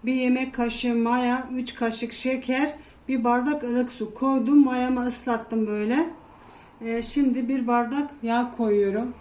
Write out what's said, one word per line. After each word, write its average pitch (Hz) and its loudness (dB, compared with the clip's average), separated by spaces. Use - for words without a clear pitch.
Bir 254 0
yemek 254 0
kaşığı 240 0
maya, 247 0
üç 254 -4
kaşık 226 -4
şeker, 262 -2
bir 254 0
bardak 254 2
ılık 247 -2
su - -8
koydum. 269 4
Mayamı 247 0
ıslattım 226 -2
böyle. 220 0
Ee, 226 -4
şimdi 254 0
bir 262 0
bardak 240 0
yağ 240 -2
koyuyorum. 214 0